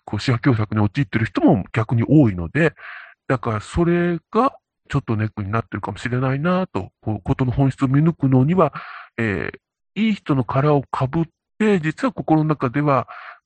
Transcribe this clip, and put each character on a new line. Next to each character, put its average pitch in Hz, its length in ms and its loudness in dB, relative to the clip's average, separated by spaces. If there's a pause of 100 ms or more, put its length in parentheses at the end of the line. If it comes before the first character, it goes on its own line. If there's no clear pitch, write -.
こ - 140 -8
う、 - 20 -4
視 - 120 -2
野 117 120 2
狭 135 120 4
窄 107 180 -2
に 107 80 2
陥 104 220 0
っ - 20 -4
て - 140 -2
る 113 60 0
人 - 160 -4
も 185 300 4
逆 120 240 -2
に 117 80 2
多 143 260 6
い 92 60 -4
の 85 140 -6
で、 156 240 0 (540)
だ 135 100 0
か 117 140 -6
ら 107 100 -2
そ - 240 -2
れ 175 320 0 (140)
が 247 260 0 (320)
ち - 60 -4
ょ 139 40 2
っ - 40 -10
と 117 120 -2
ネ 107 100 -2
ッ 107 40 -2
ク - 140 -10
に 98 80 -8
な 113 80 -2
っ - 20 -4
て - 160 -8
る 101 40 -6
か 120 100 -8
も 101 80 -10
し 123 100 -8
れ 123 100 -2
な 131 140 -2
い 139 60 -4
な 180 280 -2
と、 - 220 -8 (120)
こ 110 180 -4
う、 - 40 -20
こ 139 120 -2
と 131 100 -2
の 123 60 -2
本 135 200 2
質 - 140 -4
を - 20 0
見 139 160 4
抜 165 100 2
く - 140 -2
の 131 160 4
に 165 120 2
は、 170 180 2 (440)
え 92 340 -2 (440)
ー、 196 60 -2
い 220 80 2
い 208 60 2
人 - 200 -2
の 127 80 2
殻 147 300 2
を 139 160 2
か - 160 -2
ぶ 165 160 -2
っ 160 40 0 (340)
て、 208 200 2
実 156 280 -4
は 214 40 -2
心 156 320 2
の 156 60 0
中 139 220 -2
で 139 100 -2
は、 139 260 2 (380)